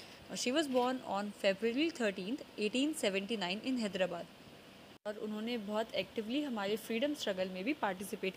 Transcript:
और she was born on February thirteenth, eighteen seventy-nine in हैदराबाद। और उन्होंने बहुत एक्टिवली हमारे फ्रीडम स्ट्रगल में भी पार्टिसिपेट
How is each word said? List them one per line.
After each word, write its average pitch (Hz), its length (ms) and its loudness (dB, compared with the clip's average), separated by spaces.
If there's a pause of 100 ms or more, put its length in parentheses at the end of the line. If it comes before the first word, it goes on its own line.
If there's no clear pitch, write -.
(300)
और 202 80 -6
she 247 160 2
was 302 140 4
born 254 380 2
on 202 260 0 (140)
February 233 560 4
thirteenth, 202 440 0 (140)
eighteen 254 360 2
seventy-nine 196 680 0
in 262 140 2
हैदराबाद। 180 480 0 (800)
और 208 100 -4
उन्होंने 214 400 -2
बहुत 214 360 -2
एक्टिवली 220 480 0
हमारे 220 340 0
फ्रीडम 233 380 0
स्ट्रगल 190 360 0
में 185 140 -4
भी 262 100 2
पार्टिसिपेट 196 640 -2